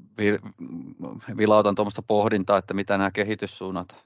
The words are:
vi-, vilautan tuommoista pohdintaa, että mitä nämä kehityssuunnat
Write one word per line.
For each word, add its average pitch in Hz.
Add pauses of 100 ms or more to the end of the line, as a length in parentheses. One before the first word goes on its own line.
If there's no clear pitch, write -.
(180)
vi-, 104 (960)
vilautan 107
tuommoista 104
pohdintaa, 104
että 95
mitä 98
nämä 98
kehityssuunnat 98 (100)